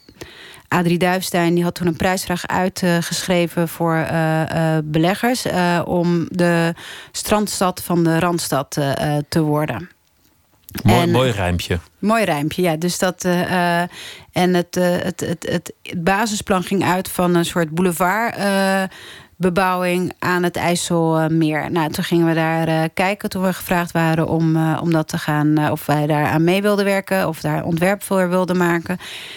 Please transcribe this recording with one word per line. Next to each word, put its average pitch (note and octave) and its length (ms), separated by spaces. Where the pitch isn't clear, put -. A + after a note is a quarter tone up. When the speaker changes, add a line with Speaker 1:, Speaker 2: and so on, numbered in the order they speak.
Speaker 1:
Adrie F3 300
Duifstein, F3+ 560
die F3 100
had F3 100
toen F3 120
een E3 100
prijsvraag F#3 500
uitgeschreven F3 1200
voor, E3 260
eh, D#3+ 800
eh, D#3 80
beleggers, F3+ 600
eh, F3 400
om F3 460
de E3+ 440
strandstad G3+ 680
van E3+ 220
de D#3+ 140
Randstad, E3 580
eh, D3 400
eh, D3 120
te E3+ 120
worden. D3+ 500
Speaker 2:
Mooi, - 180
Speaker 1:
En F3 100
Speaker 2:
mooi A#2+ 200
rijmpje. F2+ 480
Speaker 1:
Mooi G#3+ 260
rijmpje, D#3 380
ja. D#3+ 140
Dus F3 220
dat, F#3 260
eh, F3 580
eh, F3 60
en F3+ 220
het, F3 220
eh, F3+ 140
het, F3 300
het, - 280
het, - 240
het F3 220
basisplan G3 580
ging F3+ 220
uit F#3 240
van F3+ 260
een E3+ 100
soort E3 260
boulevard, F#3 680
eh, G3 460
bebouwing F3+ 840
aan F3+ 240
het F3 140
IJsselmeer. D#3+ 1120
Nou, D#3+ 200
toen F3 140
gingen E3+ 220
we E3 80
daar, E3 340
eh, D#3+ 140
kijken G3+ 360
toen F#3 120
we F#3 100
gevraagd F3 400
waren D#3+ 360
om, D#3+ 280
eh, D#3+ 260
om E3+ 100
dat D#3 160
te E3+ 100
gaan, D3+ 400
eh, D3+ 120
of D3+ 160
wij D3 200
daar D3+ 200
aan D#3+ 180
mee F#3+ 180
wilden G3+ 220
werken F#3+ 440
of D#3+ 120
daar D#3 240
ontwerp F3+ 380
voor F#3 260
wilden F3+ 280
maken. F3 420